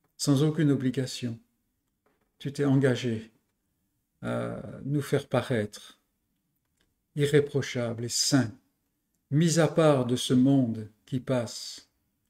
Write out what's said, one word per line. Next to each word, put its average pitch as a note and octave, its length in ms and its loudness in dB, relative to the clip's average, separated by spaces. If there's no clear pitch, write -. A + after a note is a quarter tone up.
sans C#3+ 260 2
aucune D#3 280 2
obligation. B2+ 680 -4
Tu C#3+ 120 -8
t'es C#3+ 140 -4
engagé B2+ 640 2
à A#2+ 400 -6
nous C#3 180 -2
faire - 280 -2
paraître - 720 -4
irréprochables C3+ 880 0
et A#2 60 -6
saints, A#2+ 420 0
mis D#3+ 280 2
à D#3 100 4
part D3 360 4
de B2 120 -2
ce - 160 -2
monde B2+ 560 4
qui B2+ 160 -6
passe, - 680 -8